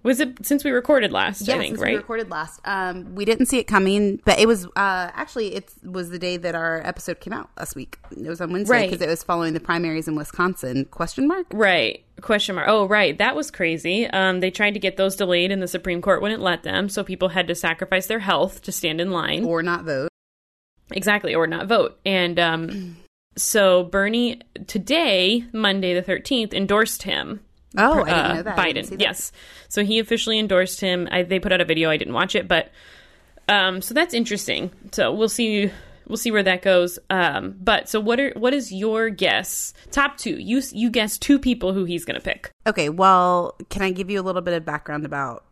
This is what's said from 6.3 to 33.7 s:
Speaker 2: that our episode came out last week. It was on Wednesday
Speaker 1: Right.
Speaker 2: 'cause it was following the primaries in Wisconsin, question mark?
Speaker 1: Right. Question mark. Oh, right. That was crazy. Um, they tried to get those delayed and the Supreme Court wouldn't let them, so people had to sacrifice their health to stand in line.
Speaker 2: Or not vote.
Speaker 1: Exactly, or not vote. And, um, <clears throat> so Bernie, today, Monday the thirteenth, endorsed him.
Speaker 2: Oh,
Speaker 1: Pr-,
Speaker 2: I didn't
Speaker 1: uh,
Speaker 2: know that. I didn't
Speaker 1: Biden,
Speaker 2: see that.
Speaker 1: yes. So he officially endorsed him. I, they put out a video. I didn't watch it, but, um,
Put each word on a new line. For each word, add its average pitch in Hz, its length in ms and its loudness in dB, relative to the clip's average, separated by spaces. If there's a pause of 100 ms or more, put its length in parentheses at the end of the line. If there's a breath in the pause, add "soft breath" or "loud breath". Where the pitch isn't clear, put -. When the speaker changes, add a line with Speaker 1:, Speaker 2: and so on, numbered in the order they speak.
Speaker 2:
that 170 180 -6
our 165 320 -2
episode 180 340 -8
came 185 120 -12
out - 160 -10 (100)
last - 160 -10
week. - 240 -14 (120)
It - 180 -12
was 165 140 -8
on 170 100 -4
Wednesday 202 220 2
Speaker 1:
Right. 208 160 4
Speaker 2:
'cause 190 100 -4
it 170 80 0
was 165 160 -2
following 170 300 0
the 165 60 -2
primaries 165 460 -2
in 156 80 -2
Wisconsin, 147 680 -2
question 170 420 -2
mark? 359 280 0
Speaker 1:
Right. 180 500 2 (160)
Question 208 340 0
mark. 175 140 0
Oh, 208 180 4
right. 190 300 2
That 220 180 2
was 302 160 -4
crazy. 170 560 0
Um, 190 340 2
they 185 100 2
tried 208 240 0
to 202 40 -6
get 190 200 -2
those 190 180 0
delayed 180 340 2
and 196 120 -2
the 180 60 -4
Supreme 175 340 -4
Court 190 180 2
wouldn't 214 220 -2
let 175 220 0
them, 190 260 -2
so 202 120 -4
people 185 280 -2
had 175 180 0
to 175 60 -2
sacrifice 185 520 -2
their 220 140 -2
health 185 420 0
to - 100 -8
stand 160 280 -2
in 180 100 -2
line. 165 340 -2
Speaker 2:
Or 165 180 0
not 170 220 -2
vote. 151 260 -4 (840)
Speaker 1:
Exactly, 196 420 0
or 165 120 2
not 165 200 -6
vote. 208 380 0
And, 180 340 0
um, 170 580 -2 (200)
<clears throat> - 200 -20
so 185 480 4
Bernie, 214 560 0 (260)
today, 226 840 2
Monday 196 420 0
the 180 80 0
thirteenth, 214 500 -2
endorsed 202 520 0
him. 120 360 -6 (360)
Speaker 2:
Oh, 233 180 6
Speaker 1:
Pr-, 302 80 4
Speaker 2:
I - 20 2
didn't 151 80 0 (180)
Speaker 1:
uh, - 40 0
Speaker 2:
know 165 80 -4
that. 190 160 -4
I 175 140 2
didn't - 120 -4
Speaker 1:
Biden, - 60 -14
Speaker 2:
see 190 60 -8
that. 196 60 0
Speaker 1:
yes. - 300 -2 (360 loud breath)
So 208 160 0
he 220 140 2
officially 226 400 0
endorsed 185 420 2
him. 180 300 -2
I, 180 140 0
they 185 160 0
put 185 120 0
out 185 80 2
a 175 40 2
video. 160 260 2
I 156 60 2
didn't - 180 -4
watch 185 220 0
it, 202 100 0
but, 170 240 0 (760 loud breath)
um, 190 340 2